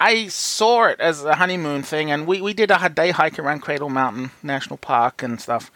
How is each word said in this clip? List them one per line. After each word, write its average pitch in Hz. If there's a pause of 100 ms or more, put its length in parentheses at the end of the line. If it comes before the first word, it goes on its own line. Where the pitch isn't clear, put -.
I 226
saw 226
it 156
as 147
a 151
honeymoon 160
thing, 151
and 147
we, 190
we 202
did 208
a 180
day 165
hike 160
around 147
Cradle 147
Mountain 131 (120)
National 139
Park 123
and 117
stuff. 117